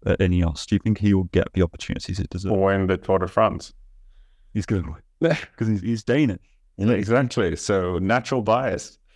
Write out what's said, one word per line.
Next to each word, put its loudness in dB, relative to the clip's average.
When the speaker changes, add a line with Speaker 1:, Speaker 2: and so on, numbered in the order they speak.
Speaker 1:
at 2
Ineos? 2
Do 2
you 2
think 0
he 2
will 4
get 0
the 2
opportunities -6
he -4
deserves? -4
Speaker 2:
Win 2
the 2
Tour 2
de -2
France. 0
Speaker 1:
He's -4
gonna -4
win. 2
Speaker 2:
<laughs> -12
Speaker 1:
'Cause -2
he's, 0
he's -4
Danish. 0
Speaker 2:
Yeah, 2
exactly. 0
So 0
natural 0
bias. -2